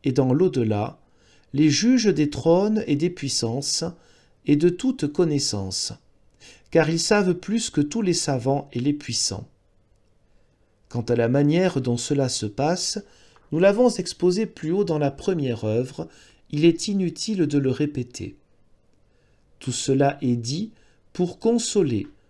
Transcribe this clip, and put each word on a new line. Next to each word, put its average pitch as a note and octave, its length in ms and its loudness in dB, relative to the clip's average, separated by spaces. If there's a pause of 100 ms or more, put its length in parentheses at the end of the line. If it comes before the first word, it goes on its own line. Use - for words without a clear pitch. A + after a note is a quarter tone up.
et C3+ 80 0
dans C3 200 4
l'au-delà, B2 640 0 (540)
les D3+ 180 4
juges A3 380 4
des D3+ 220 2
trônes G3 580 2
et C#3+ 80 2
des E3 140 0
puissances, C#3 760 -4 (640)
et D3 100 4
de E3+ 140 4
toute F3 380 -2
connaissance, C#3 840 -2 (800)
car D#3 180 4
ils E3 120 0
savent F#3+ 320 2
plus G3+ 360 -4
que D3 120 0
tous D3 200 -2
les F3+ 120 0
savants C3+ 580 -2
et A#2+ 80 -6
les C#3+ 140 0
puissants. - 520 -6 (1400)
Quant B2 140 -4
à A#2+ 160 0
la A#2 100 2
manière D3 540 2
dont A#2+ 160 -2
cela C#3 320 -2
se - 160 -4
passe, E3+ 580 -4 (480)
nous D#3 80 0
l'avons G#3 300 4
exposé F#3 580 -2
plus - 240 -8
haut G3+ 120 0
dans E3 140 -2
la C#3+ 140 0
première C#3 540 -4
œuvre, B2+ 440 -4 (400)
il D3 160 2
est E3 220 4
inutile F#3+ 580 -2
de C#3+ 140 0
le C3 100 2
répéter. B2+ 680 -4 (1200)
Tout B2+ 120 -6
cela C#3 520 0
est B2 120 0
dit C#3+ 360 -6 (420)
pour F3+ 240 -4
consoler G3 720 0 (220)